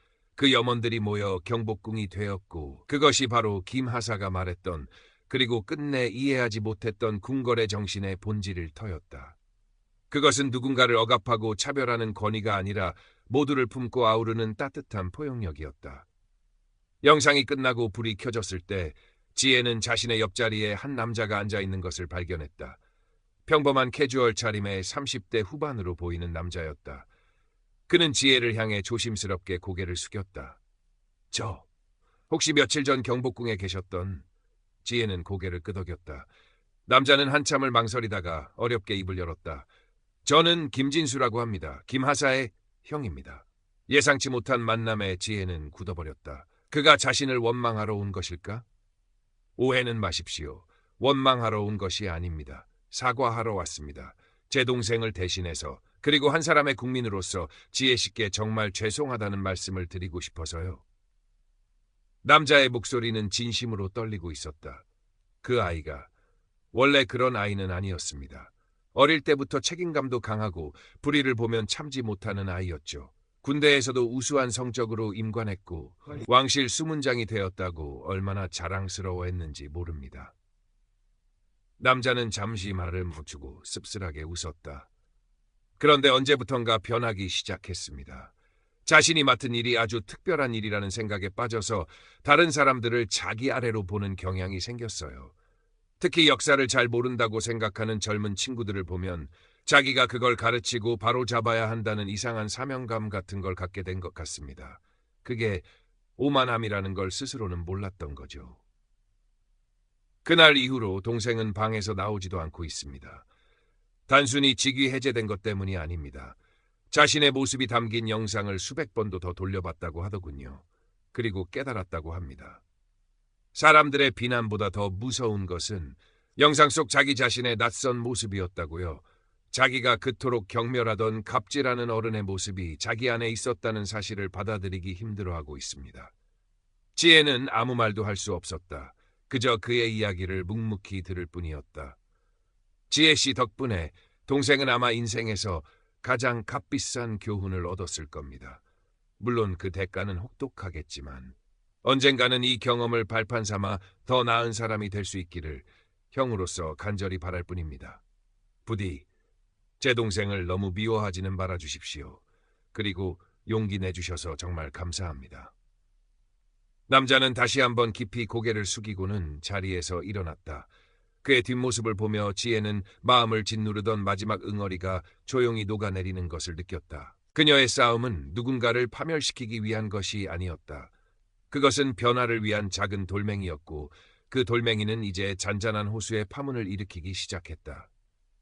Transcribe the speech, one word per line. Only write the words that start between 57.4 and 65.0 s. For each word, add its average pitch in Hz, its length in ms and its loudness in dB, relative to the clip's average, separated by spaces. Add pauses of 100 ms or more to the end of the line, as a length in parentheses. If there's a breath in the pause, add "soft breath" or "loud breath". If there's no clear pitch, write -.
지혜 131 240 4
씨께 107 340 -2
정말 107 420 -2
죄송하다는 107 680 -2
말씀을 95 460 -4
드리고 87 360 -8
싶어서요." 82 640 -8 (1400)
남자의 143 480 8
목소리는 113 600 0
진심으로 113 600 -2
떨리고 104 420 -6
있었다. - 540 -14 (560)